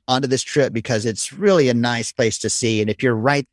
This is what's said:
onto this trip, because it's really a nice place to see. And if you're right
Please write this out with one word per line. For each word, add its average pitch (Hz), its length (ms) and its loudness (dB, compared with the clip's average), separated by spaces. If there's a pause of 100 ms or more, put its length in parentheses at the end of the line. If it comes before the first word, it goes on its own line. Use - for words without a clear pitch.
onto 131 200 0
this 127 160 0
trip, 139 300 0
because 113 300 -2
it's 113 300 -6
really 175 360 4
a 120 40 2
nice 117 380 0
place 113 280 0
to 107 120 -2
see. 110 300 0
And 107 80 0
if 104 120 -6
you're 123 140 2
right 135 360 0